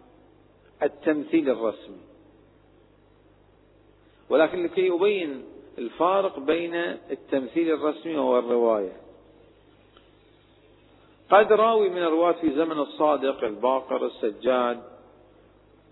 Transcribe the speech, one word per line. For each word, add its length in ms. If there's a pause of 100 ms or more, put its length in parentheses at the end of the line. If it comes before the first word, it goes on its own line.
(840)
التمثيل 680
الرسمي. 500 (2250)
ولكن 320
لكي 300
أبين 520 (340)
الفارق 600
بين 360 (360)
التمثيل 600
الرسمي 440
والرواية، 800 (2250)
قد 220
راوي 360
من 140
الرواة 300
في 180
زمن 280
الصادق، 680
الباقر، 600
السجاد، 760 (1080)